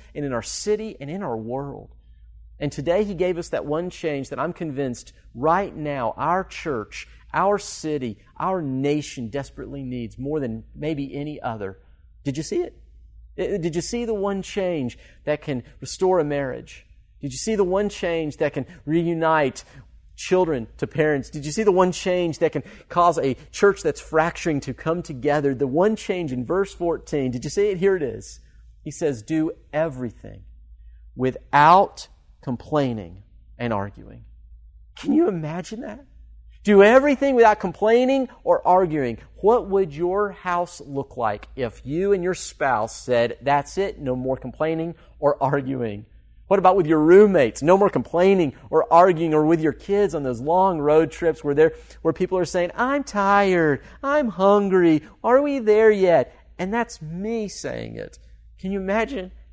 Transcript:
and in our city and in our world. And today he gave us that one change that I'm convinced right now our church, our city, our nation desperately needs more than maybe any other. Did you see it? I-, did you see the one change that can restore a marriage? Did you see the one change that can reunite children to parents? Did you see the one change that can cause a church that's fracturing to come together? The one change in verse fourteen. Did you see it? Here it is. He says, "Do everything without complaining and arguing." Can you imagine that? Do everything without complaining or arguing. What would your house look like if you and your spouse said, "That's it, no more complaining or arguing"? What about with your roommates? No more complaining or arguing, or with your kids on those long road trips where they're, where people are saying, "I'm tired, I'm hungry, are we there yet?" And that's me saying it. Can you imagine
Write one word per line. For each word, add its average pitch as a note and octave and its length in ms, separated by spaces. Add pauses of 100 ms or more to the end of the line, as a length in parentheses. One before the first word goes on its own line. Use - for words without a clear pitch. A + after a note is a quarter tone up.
(140)
and D3 100
in C3+ 80
our A#2 100
city G#3+ 560
and C#3 120
in F#3+ 120
our B2+ 140
world. A#2+ 580 (640)
And C#3+ 140
today E3+ 320
he G3+ 100
gave F3 220
us E3+ 140
that B2+ 160
one E3 240
change C#3+ 400
that B2+ 80
I'm D#3+ 160
convinced C3+ 580 (220)
right D#3+ 400
now C#3+ 420
our F3 280
church, - 640 (260)
our F#3+ 240
city, C#3+ 600 (200)
our F#3 240
nation C#3 680
desperately C#3 540
needs B2 360
more C#3+ 220
than A2+ 240 (100)
maybe C#3+ 400
any D3 280
other. G#2 360 (460)
Did C#3 140
you D#3+ 40
see F4+ 200
it? - 120 (640)
I-, F#3 200
did D#3+ 180
you E3+ 60
see A#3+ 220
the A3+ 100
one G3 280
change E3+ 560 (260)
that D3+ 180
can B2+ 200 (180)
restore F#3 380
a D#3 60
marriage? C#3 600 (360)
Did C#3 120
you B2+ 60
see A3 160
the G3 100
one G3 260
change E3 480
that D3 160
can C3+ 120 (200)
reunite D#3+ 760 (540)
children E3 500 (120)
to - 80
parents? D3+ 420
Did D3 160
you D3+ 80
see A3 100
the G#3 80
one F#3 220
change F3+ 460
that D#3+ 140
can C#3 100 (260)
cause F3 300
a C3 160 (180)
church G3 300
that's D3+ 180
fracturing D#3 600
to C3 120
come E3 300
together? C#3+ 520
The C#3 120
one F3+ 300
change F3 360
in B2 140
verse F#3+ 260
fourteen. D3 580
Did A#2+ 140
you D3 60
see G3+ 180
it? F#3+ 80
Here F#3+ 200
it E3 60
is. A2 380 (420)
He D#3 80
says, C#3 320
"Do D#3+ 300 (220)
everything B2+ 680 (720)
without C#3+ 920 (320)
complaining A#2 840 (340)
and A#2 160
arguing." G#2 500 (720)
Can - 160
you D#4+ 160
imagine F3 540
that? B3 240 (560)
Do G3+ 200
everything C4+ 520
without A3 260
complaining A#3+ 680 (140)
or - 240
arguing. D3+ 520 (180)
What G#3 320
would F#3+ 240
your F#3 400
house F3 480
look C#3 360
like G#2+ 380
if A#2+ 300
you F3 280
and F3+ 120
your F3+ 100
spouse A#2 600
said, A#2+ 460
"That's C#3 340
it, G3 240
no C3 160
more B2+ 220
complaining D#3+ 560 (240)
or C#3+ 240
arguing"? C3 640 (420)
What F#3+ 120
about F#3 160
with F3 100
your D#3 140
roommates? E3+ 600
No E3+ 160
more G3 140
complaining E3+ 640 (160)
or D#3 220
arguing, E3+ 420
or D3+ 100
with D#3+ 160
your D#3 120
kids G3 420
on D3+ 80
those B2+ 180
long F3 380
road D3+ 320
trips - 320
where C#3+ 140
they're, D#3 180 (280)
where D#3+ 120
people F#3 240
are F3+ 60
saying, F3 320
"I'm C4+ 260
tired, G3 800 (180)
I'm C#4 280
hungry, F#3 720 (220)
are B3 180
we C#4+ 160
there G#3+ 320
yet?" F3+ 420 (240)
And F#3 160
that's A3+ 300
me G3+ 460
saying A#2+ 480
it. - 240 (380)
Can F#3+ 120
you G3 80
imagine G3 540 (200)